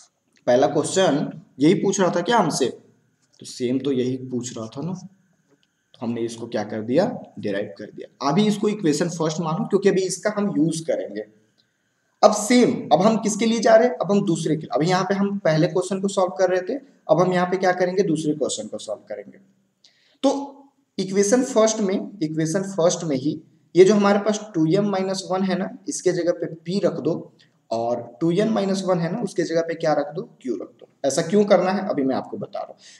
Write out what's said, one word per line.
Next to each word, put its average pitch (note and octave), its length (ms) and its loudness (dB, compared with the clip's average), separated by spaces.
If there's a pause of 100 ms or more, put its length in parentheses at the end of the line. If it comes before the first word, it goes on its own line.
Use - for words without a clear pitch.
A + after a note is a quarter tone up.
(480)
पहला C3 200 6
question D#3+ 640 2 (280)
यही D#3+ 160 6
पूछ G3 240 0
रहा F3 160 4
था F3 60 0
क्या A#3+ 160 2
हमसे, D3 300 2 (720)
तो - 60 -20
same B2+ 340 -2
तो C3+ 120 -2
यही B2+ 240 0 (160)
पूछ B2 260 -6
रहा A2+ 100 -8
था C3+ 140 -12
ना, F3+ 120 -6
तो - 1080 -20
हमने A#2 200 -4
इसको A#2 260 -6
क्या G#2+ 180 -4
कर A2+ 180 -6
दिया, D#3 280 2 (280)
derive G#2 380 -4
कर G#2 140 -14
दिया। - 380 -6
अभी G#3 180 4
इसको G#3 220 2
equation E3 400 0
first D#3+ 320 -4
मानो E3 260 -2
क्योंकि G3 220 2
अभी F#3 140 4
इसका F#3 340 -2
हम G3+ 200 0
यूज़ D#3+ 260 2
करेंगे। G2+ 420 -4 (960)
अब G#3 120 2
same, A#3+ 380 2 (220)
अब E3 80 4
हम A3 160 2
किसके A3+ 280 -4
लिए A3+ 140 0
जा A3 160 4
रहे B3 120 6
हैं, - 80 -6
अब F3+ 160 -4
हम G3+ 140 2
दूसरे D#3+ 300 -2
के, D#3 120 -8
अभी D3+ 200 -2
यहाँ F#3 160 2
पे G3 120 -2
हम G3+ 240 -2
पहले D#3 280 2
question F#3+ 340 -4
को G3 60 -2
सॉल्व F#3+ 320 0
कर F#3 100 2
रहे F#3 140 0
थे, C4 160 -6 (300)
अब D#3+ 120 4
हम F#3 120 2
यहाँ F3+ 120 2
पे F#3 120 -2
क्या F#3 160 2
करेंगे, F#3 300 0
दूसरे D#3 300 0
question A2 340 -4
को G#2+ 100 -10
solve G#2 320 -10
करेंगे। G#2 280 -14 (880)
तो C#4 340 0 (400)
equation G3+ 460 2
first A3 360 2
में, G3 320 -2 (120)
equation D#3 480 -2
first F3+ 320 2
में D3+ 120 -2
ही C#3+ 240 -2 (360)
ये F3+ 100 10
जो G#3 80 8
हमारे G3+ 260 4
पास G#3 200 0 (140)
टू D#3+ 160 2
एम G3+ 220 2
माइनस F#3+ 400 -2
वन F#3+ 120 0
है F#3 140 0
ना, F#3+ 120 -4 (180)
इसके F3 240 -2
जगह E3+ 200 0
पे E3 240 -4
पी F#3+ 240 -4
रख E3 200 0
दो, - 340 -4 (380)
और A#2 300 -2 (200)
टू E3 120 2
एन G#3+ 160 2
माइनस G3 360 0
वन F3+ 140 2
है E3+ 120 -2
ना, A#3 100 -4
उसके F3 220 -2
जगह D#3+ 180 0
पे E3 140 -4
क्या D#3+ 180 0
रख C#3+ 220 -2
दो, F#3+ 60 -6 (200)
क्यू A#2+ 140 -4
रख - 140 -10
दो। - 180 -20 (180)
ऐसा C#3 160 2
क्यों G3+ 240 4
करना F#3+ 260 4
है, F#3+ 180 -2
अभी C#3 140 0
मैं C3 120 0
आपको G#2 220 -6
बता - 220 -10
रहा - 80 -8
हूँ। - 100 -20 (220)